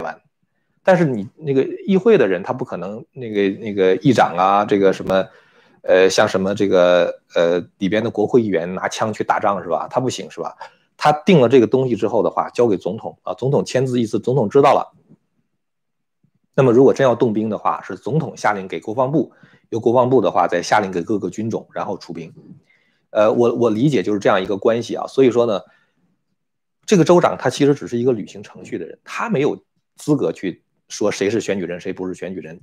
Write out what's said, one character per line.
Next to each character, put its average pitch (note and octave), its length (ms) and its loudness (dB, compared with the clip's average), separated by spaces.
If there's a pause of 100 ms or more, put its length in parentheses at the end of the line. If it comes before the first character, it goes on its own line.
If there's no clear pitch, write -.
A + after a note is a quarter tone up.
湾。 D#2+ 180 -12 (640)
但 F#3 120 4
是 F3 80 2
你 A#2 320 -2
那 D3+ 160 -8
个 C3+ 120 2 (240)
议 F#3+ 100 2
会 A3 180 4
的 B2+ 120 4
人， F#2 160 -2
他 B2 100 -6
不 B2+ 100 -8
可 F#2+ 140 -10
能 G2 340 -10
那 A#2+ 200 -12
个， G2+ 180 2 (100)
那 G#2+ 140 -8
个 F#2+ 220 2
议 B2+ 180 2
长 F#2 240 2
啊， G2 260 2
这 G#2+ 140 0
个 F#2+ 160 2
什 F#2 100 -8
么， F#2+ 240 -2 (540)
呃， F#2 260 4
像 G#2+ 200 2
什 F#2+ 120 -2
么 F#2+ 140 -2
这 G2+ 140 -2
个， F2+ 440 4 (220)
呃， F2 260 2 (200)
里 F#2+ 100 -2
边 G#2+ 140 -2
的 A#2 80 -4
国 G#2+ 160 -2
会 B2+ 120 4
议 A2+ 60 2
员 F2+ 300 -4
拿 F#2+ 120 -6
枪 A2 240 -4
去 G#2 120 -8
打 D3 160 -2
仗 G2+ 240 -2
是 F2+ 40 -12
吧？ D#2 220 -4
他 C3 100 -4
不 B2+ 80 -2
行 D#2 220 -8
是 - 100 -16
吧？ D#2+ 160 -10 (400)
他 - 160 2
定 D#3 300 4
了 A#2+ 80 4
这 C3 100 8
个 A2+ 60 6
东 C3 220 0
西 A#2+ 80 0
之 G#2 120 -4
后 G#2+ 140 0
的 E2+ 80 0
话， - 220 -4
交 A#2+ 160 0
给 G2 100 0
总 F2+ 200 -6
统 - 260 -14
啊， F#2 100 -8
总 B2 160 -4
统 A#2 160 0
签 C3 220 -2
字 B2+ 120 -2
一 A#2 60 0
次， G#2+ 140 -4
总 A#2+ 160 -2
统 A#2 120 0
知 C#3 140 4
道 C#3 140 4
了。 - 200 -4 (1600)
那 - 80 2
么 B2+ 100 6
如 B2 120 6
果 B2+ 100 6
真 - 100 0
要 B2 120 4
动 A2+ 180 0
兵 G#2+ 160 -2
的 G#2 80 -6
话， - 240 -4
是 - 140 -12
总 C3 240 -4
统 - 180 -6
下 G#2 160 -2
令 F#2+ 140 -8
给 E2+ 120 -8
国 A2 140 -10
防 C3 180 -2
部， D3 220 -2 (360)
由 A2+ 100 -4
国 A2+ 120 0
防 B2 160 4
部 B2+ 140 4
的 F#2+ 80 0
话 F2 180 2
再 F2 140 -2
下 G#2+ 180 0
令 G2 120 -4
给 F2+ 100 -4
各 G#2 160 -4
个 F#2 140 -6
军 A2 180 -8
种， G2 240 -8
然 E2+ 100 -8
后 G2 140 -8
出 - 160 -16
兵。 D#2+ 180 -14 (800)
呃， G#2+ 240 2
我， A#2+ 220 2
我 A#2 160 2
理 A2+ 180 2
解 A2+ 140 0
就 G2+ 100 -2
是 G2+ 60 -2
这 B2+ 100 0
样 G2+ 120 2
一 F#2+ 40 -4
个 G2 100 -4
关 A2+ 280 0
系 - 120 -8
啊。 - 120 -8
所 - 160 2
以 B2 80 6
说 A#2 160 2
呢， G2+ 120 -2 (1300)
这 G#3+ 100 2
个 E3 80 6
州 F3 160 6
长 A2+ 180 2
他 - 120 -4
其 C#3+ 160 0
实 C#3+ 80 4
只 - 140 -6
是 A#2+ 100 -6
一 A#2+ 60 -2
个 C3 100 2
履 G2+ 140 -6
行 G2+ 160 -18
程 - 200 -20
序 F#2 140 -12
的 F2 80 -10
人， - 180 -20
他 - 260 -8
没 D#3 120 0
有 B2+ 240 -2 (320)
资 D3 180 0
格 E2+ 160 -2
去 E2+ 320 -8 (240)
说 G#2 240 -4
谁 G2 180 -2
是 G#2+ 120 -2
选 G2 180 -4
举 F2 60 -6
人， F2 120 -10
谁 F#2 140 -10
不 F2+ 160 -8
是 F#2 60 -8
选 F2 200 -12
举 F#2 60 -10
人， D#2+ 240 -16